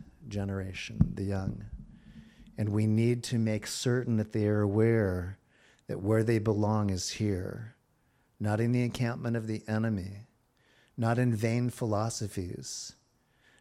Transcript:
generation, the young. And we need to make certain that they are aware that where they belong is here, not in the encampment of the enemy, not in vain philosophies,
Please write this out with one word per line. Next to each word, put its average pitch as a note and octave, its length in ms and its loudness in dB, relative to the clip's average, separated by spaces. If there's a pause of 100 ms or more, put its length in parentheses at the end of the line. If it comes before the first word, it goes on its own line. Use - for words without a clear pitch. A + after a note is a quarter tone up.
(280)
generation, G2 720 -6 (160)
the G2+ 100 -4
young. G2 420 -2 (920)
And G#2+ 120 0
we G#2+ 180 2
need A#2 380 2
to B2 120 -2
make A2 300 0
certain A#2+ 500 0
that G#2+ 160 0
they G#2+ 140 2
are G#2+ 140 4
aware G2+ 760 2 (500)
that F#2+ 140 -6
where A2 220 4
they A2+ 160 4
belong G#2 500 2
is F#2 200 -2
here, G2+ 680 -4 (640)
not G#2 200 0
in A#2 120 2
the B2 120 2
encampment A#2+ 520 -2
of A2 120 -4
the A2 200 -4
enemy, G#2 600 -2 (720)
not A#2 200 2
in B2 180 4
vain A#2 340 0
philosophies, G#2 1200 -4 (680)